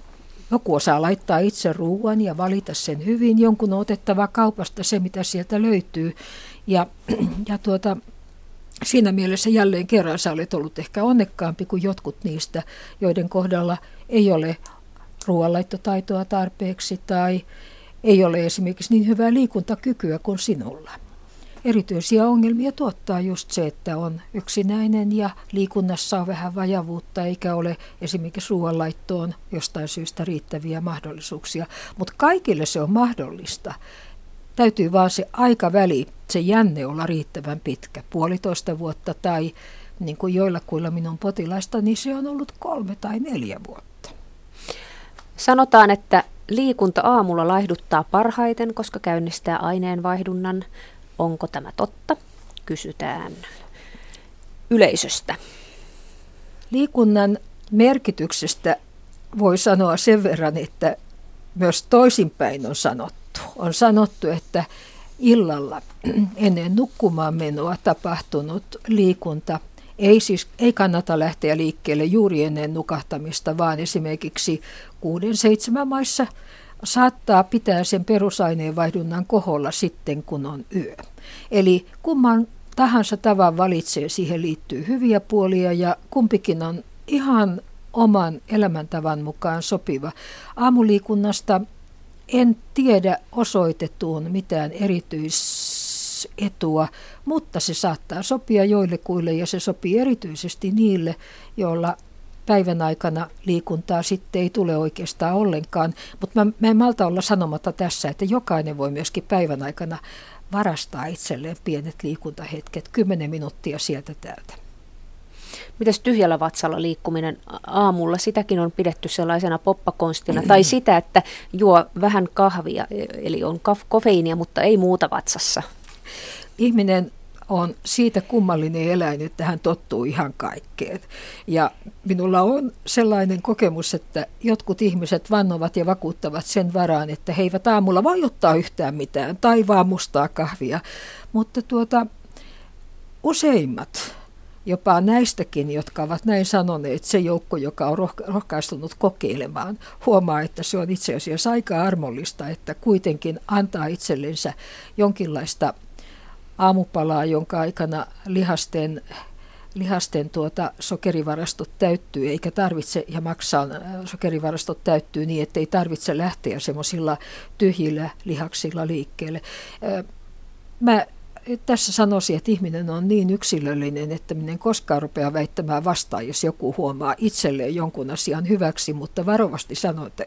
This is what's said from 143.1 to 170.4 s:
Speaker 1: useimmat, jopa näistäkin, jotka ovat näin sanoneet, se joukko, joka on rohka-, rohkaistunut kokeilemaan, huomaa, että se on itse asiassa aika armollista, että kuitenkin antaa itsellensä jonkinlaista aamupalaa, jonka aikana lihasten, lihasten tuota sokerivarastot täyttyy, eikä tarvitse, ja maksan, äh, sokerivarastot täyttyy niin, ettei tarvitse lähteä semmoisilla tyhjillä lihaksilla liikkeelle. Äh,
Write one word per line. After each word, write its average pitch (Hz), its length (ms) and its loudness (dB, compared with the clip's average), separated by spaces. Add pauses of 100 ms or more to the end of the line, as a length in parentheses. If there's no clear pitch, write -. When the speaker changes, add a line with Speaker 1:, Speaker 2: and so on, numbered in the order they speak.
Speaker 1:
useimmat, - 920 0 (500)
jopa 180 360 2
näistäkin, 190 720 2
jotka 151 320 -6
ovat 165 220 -4
näin 202 200 2
sanoneet, 156 580 0
se - 160 2
joukko, 170 380 -2
joka 143 300 -4
on 156 100 0
rohka-, 185 300 -4
rohkaistunut 160 720 -6
kokeilemaan, 190 800 -4 (260)
huomaa, 180 360 4
että 165 220 -8
se - 140 -4
on 175 120 -4
itse 185 260 -4
asiassa 160 360 -4
aika 226 300 -2
armollista, 156 680 -4
että 160 240 -10
kuitenkin 170 760 0
antaa 202 380 0
itsellensä 156 680 -4 (440)
jonkinlaista 165 760 0 (840)
aamupalaa, 175 680 2
jonka 160 340 -2
aikana 160 480 -4 (200)
lihasten, 170 720 -2 (720)
lihasten 180 560 -4
tuota 156 500 -4
sokerivarastot 165 920 -4 (100)
täyttyy, 170 500 0
eikä 165 220 -4
tarvitse, 175 560 -2
ja 160 140 -8
maksan, 160 500 -4
äh, 151 100 -12 (240)
sokerivarastot 160 800 -4
täyttyy 156 420 -2
niin, 160 180 -2
ettei 156 220 -4
tarvitse 165 520 -2
lähteä 165 420 -4
semmoisilla 151 580 -4 (400)
tyhjillä 160 520 0 (160)
lihaksilla 160 640 -6
liikkeelle. 160 540 -8 (420)
Äh, 196 220 -4 (720)